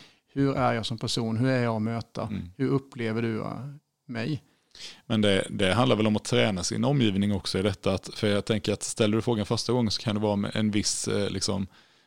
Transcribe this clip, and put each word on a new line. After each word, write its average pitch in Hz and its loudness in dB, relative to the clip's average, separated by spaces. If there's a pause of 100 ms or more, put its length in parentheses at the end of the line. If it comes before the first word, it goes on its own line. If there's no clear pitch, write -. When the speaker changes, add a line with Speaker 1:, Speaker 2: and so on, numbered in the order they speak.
(340)
Speaker 1:
hur 139 2
är 123 2
jag 113 -2
som 113 -6
person? 113 -2
Hur 131 2
är 127 2
jag 117 0
att 107 -2
möta? 113 -6
Speaker 2:
Mm. 98 -6
Speaker 1:
Hur 135 0
upplever 120 -2
du, 113 -2
eh, - -8 (420)
mig? 123 -4 (600)
Speaker 2:
Men 110 0
det, 98 4
det 98 2
handlar 120 4
väl 107 2
om 107 2
att 104 -2
träna 110 2
sin 110 -2
omgivning 104 2
också 98 -2
i - 0
detta. 101 0
Att, - -4
för - -2
jag 101 0
tänker 107 0
att - -4
ställer 107 2
du 113 2
frågan 107 0
första 117 -2
gången 117 2
så - -4
kan 104 -2
det 104 -2
vara 104 2
med 101 -2
en 107 0
viss, - -2
eh, 101 0
liksom, 98 -4 (400)